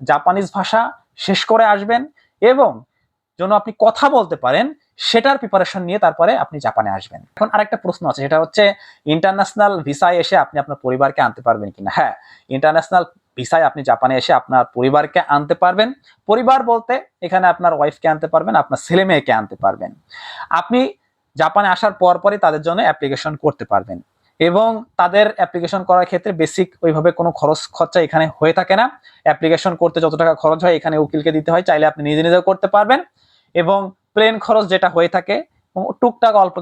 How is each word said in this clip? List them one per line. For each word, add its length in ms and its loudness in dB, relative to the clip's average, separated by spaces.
জাপানিজ 500 0
ভাষা 280 -2
শেষ 280 -2
করে 220 4
আসবেন 340 0
এবং 280 4
জন্য 200 -2
আপনি 120 -8
কথা 220 2
বলতে 280 0
পারেন, 220 0
সেটার 340 2
প্রিপারেশন 460 -2
নিয়ে 160 -2
তারপরে 280 2
আপনি 120 -10
জাপানে 240 -2
আসবেন। 300 -10
এখন 180 0
আরেকটা 300 0
প্রশ্ন 260 -6
আছে, 140 -6
সেটা 180 0
হচ্ছে 200 -2
ইন্টারন্যাশনাল 580 0
ভিসায় 360 0
এসে 120 -2
আপনি 180 -10
আপনার 220 -10
পরিবারকে 380 0
আনতে 200 -2
পারবেন 320 -2
কিনা। 220 -10
হ্যাঁ, 180 0
ইন্টারন্যাশনাল 540 0
ভিসায় 300 0
আপনি 120 -6
জাপানে 300 2
এসে 200 0
আপনার 240 0
পরিবারকে 520 0
আনতে 260 0
পারবেন। 340 0
পরিবার 320 2
বলতে 240 -2
এখানে 260 0
আপনার 220 0
ওয়াইফকে 340 -2
আনতে 200 -2
পারবেন, 280 -2
আপনার 280 -2
ছেলে 200 0
মেয়েকে 280 0
আনতে 240 -4
পারবেন। 340 -4
আপনি 300 -2
জাপানে 320 0
আসার 320 -2
পর 180 4
পরই 200 0
তাদের 240 0
জন্য 200 -2
অ্যাপ্লিকেশন 540 -2
করতে 280 -4
পারবেন 340 -4
এবং 280 2
তাদের 300 2
অ্যাপ্লিকেশন 480 -4
করার 260 2
ক্ষেত্রে 220 -4
বেসিক 360 -2
ওইভাবে 300 2
কোনো 200 -2
খরচ 280 0
খরচা 280 -2
এখানে 260 0
হয়ে 180 2
থাকে 220 0
না। 80 2
অ্যাপ্লিকেশন 540 0
করতে 240 0
যত 180 0
টাকা 160 2
খরচ 280 0
হয় 140 4
এখানে 220 -4
উকিলকে 340 -2
দিতে 180 -2
হয়, 180 2
চাইলে 180 2
আপনি 160 -4
নিজে 240 0
নিজেও 160 4
করতে 260 -2
পারবেন। 320 2
এবং 240 0
প্লেন 260 2
খরচ 280 0
যেটা 220 2
হয়ে 280 0
থাকে, 200 -4
টুকটাক 380 2
অল্প 240 2